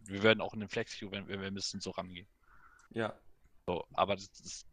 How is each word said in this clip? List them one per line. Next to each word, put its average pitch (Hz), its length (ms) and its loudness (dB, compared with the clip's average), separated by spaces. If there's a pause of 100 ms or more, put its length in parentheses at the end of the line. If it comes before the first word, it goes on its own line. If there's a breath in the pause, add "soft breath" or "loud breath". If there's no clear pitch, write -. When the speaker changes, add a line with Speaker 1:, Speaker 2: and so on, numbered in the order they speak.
Speaker 1:
wir 98 180 -4
würden 110 180 10
auch 95 140 -4
in 110 60 -6
dem 101 80 -4
Flex - 300 -2
Queue, 101 120 -8
wenn, 98 180 -6
wenn 98 120 -4
wir 98 100 -2
müssen, 98 300 -4
so 95 100 -6
rangehen. 90 380 -8 (640 soft breath)
Speaker 2:
Ja. 113 240 -2 (520)
Speaker 1:
So, 90 180 0 (100)
aber 95 220 4
das, 98 160 -10
das - 400 -12